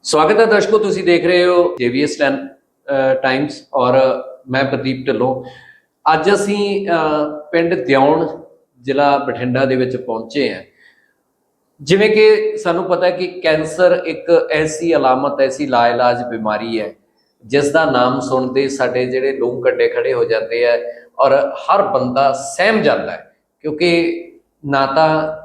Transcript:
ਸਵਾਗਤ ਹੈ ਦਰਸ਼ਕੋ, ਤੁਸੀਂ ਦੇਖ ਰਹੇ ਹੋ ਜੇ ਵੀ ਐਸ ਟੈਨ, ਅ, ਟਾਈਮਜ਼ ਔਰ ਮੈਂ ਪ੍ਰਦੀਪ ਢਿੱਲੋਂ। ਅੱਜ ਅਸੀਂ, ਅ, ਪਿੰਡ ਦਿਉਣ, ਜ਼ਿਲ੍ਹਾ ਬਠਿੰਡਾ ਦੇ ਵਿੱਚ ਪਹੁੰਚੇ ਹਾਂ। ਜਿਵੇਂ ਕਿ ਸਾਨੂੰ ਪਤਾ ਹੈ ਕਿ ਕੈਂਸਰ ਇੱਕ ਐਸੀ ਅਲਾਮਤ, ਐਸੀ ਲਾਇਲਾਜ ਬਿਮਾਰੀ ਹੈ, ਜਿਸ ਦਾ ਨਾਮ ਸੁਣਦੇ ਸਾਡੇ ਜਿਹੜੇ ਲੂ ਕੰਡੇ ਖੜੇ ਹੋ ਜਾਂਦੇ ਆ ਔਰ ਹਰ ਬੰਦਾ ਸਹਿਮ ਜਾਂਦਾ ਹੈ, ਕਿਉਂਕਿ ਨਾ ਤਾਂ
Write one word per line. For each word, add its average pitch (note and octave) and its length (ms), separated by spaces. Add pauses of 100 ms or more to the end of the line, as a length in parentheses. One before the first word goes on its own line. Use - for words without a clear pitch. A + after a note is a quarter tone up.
ਸਵਾਗਤ A3 380
ਹੈ A3+ 60
ਦਰਸ਼ਕੋ, G#3+ 320
ਤੁਸੀਂ F#3+ 260
ਦੇਖ F3 220
ਰਹੇ F3+ 180
ਹੋ F3 340
ਜੇ A#2+ 100
ਵੀ C3 140
ਐਸ D3 140
ਟੈਨ, C#3 320
ਅ, C3+ 640
ਟਾਈਮਜ਼ C#3 400 (200)
ਔਰ B2+ 180 (580)
ਮੈਂ C3 140
ਪ੍ਰਦੀਪ C3 420
ਢਿੱਲੋਂ। B2+ 380 (720)
ਅੱਜ F3 200
ਅਸੀਂ, G3+ 540
ਅ, E3+ 40 (600)
ਪਿੰਡ E3+ 220
ਦਿਉਣ, C#3+ 520 (560)
ਜ਼ਿਲ੍ਹਾ C#3 360
ਬਠਿੰਡਾ B2+ 460
ਦੇ B2+ 120
ਵਿੱਚ B2+ 200
ਪਹੁੰਚੇ A2+ 580
ਹਾਂ। F#2 80 (1200)
ਜਿਵੇਂ G3 280
ਕਿ G#3+ 460
ਸਾਨੂੰ F3+ 280
ਪਤਾ F3+ 220
ਹੈ F3+ 40
ਕਿ F3+ 160
ਕੈਂਸਰ E3 800
ਇੱਕ D#3+ 440
ਐਸੀ D#3 460
ਅਲਾਮਤ, C3+ 440
ਐਸੀ C3+ 260
ਲਾਇਲਾਜ B2 640
ਬਿਮਾਰੀ A2 500
ਹੈ, G#2 140 (520)
ਜਿਸ C#3+ 240
ਦਾ D#3+ 140
ਨਾਮ C3 360
ਸੁਣਦੇ C3 480
ਸਾਡੇ B2+ 380
ਜਿਹੜੇ C3 260
ਲੂ A#2+ 280
ਕੰਡੇ A#2+ 280
ਖੜੇ A#2+ 240
ਹੋ A#2+ 120
ਜਾਂਦੇ A2+ 420
ਆ A#2+ 120 (400)
ਔਰ C3+ 160
ਹਰ C#3+ 480
ਬੰਦਾ C3+ 500
ਸਹਿਮ G3+ 500
ਜਾਂਦਾ B2 300
ਹੈ, - 240 (240)
ਕਿਉਂਕਿ E3+ 640 (440)
ਨਾ C3+ 200
ਤਾਂ D#3 580